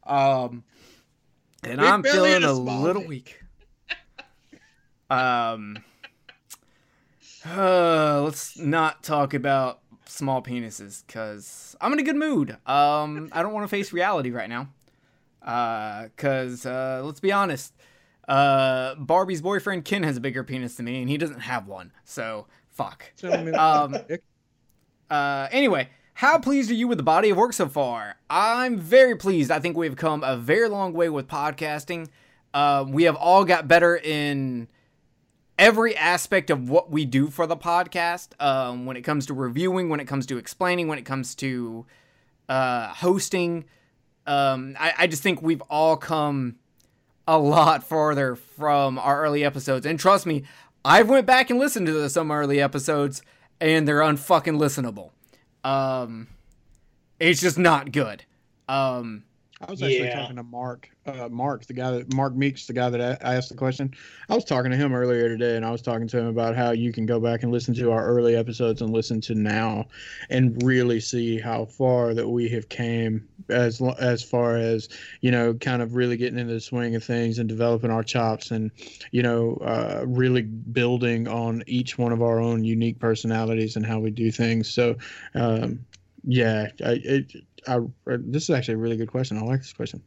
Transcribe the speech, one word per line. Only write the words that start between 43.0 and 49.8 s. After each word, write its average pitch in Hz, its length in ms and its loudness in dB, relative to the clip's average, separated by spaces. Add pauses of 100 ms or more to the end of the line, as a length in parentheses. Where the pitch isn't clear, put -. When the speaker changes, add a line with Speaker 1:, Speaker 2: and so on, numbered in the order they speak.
Speaker 1:
Um, 135 520 0
I, 160 200 0
I 175 80 4
just 156 160 -4
think 185 200 -2
we've 160 200 0
all 156 340 2
come 143 600 -4 (720)
a 160 100 6
lot 151 460 6
farther 147 500 0
from 139 640 0
our 139 240 2
early 147 220 2
episodes. 139 420 -2